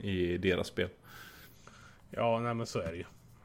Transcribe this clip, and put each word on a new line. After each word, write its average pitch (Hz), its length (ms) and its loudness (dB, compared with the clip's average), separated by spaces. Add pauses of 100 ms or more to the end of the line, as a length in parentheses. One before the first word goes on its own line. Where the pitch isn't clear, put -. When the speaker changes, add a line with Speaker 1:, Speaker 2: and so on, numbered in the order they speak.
Speaker 1:
i 90 360 2
deras 90 280 4
spel. 90 220 0 (1200)
Speaker 2:
Ja, 113 300 4
nej, 120 140 0
men 113 120 -2
så - 140 -4
är 82 120 -2
det 85 40 -6
ju. 90 80 -6 (400)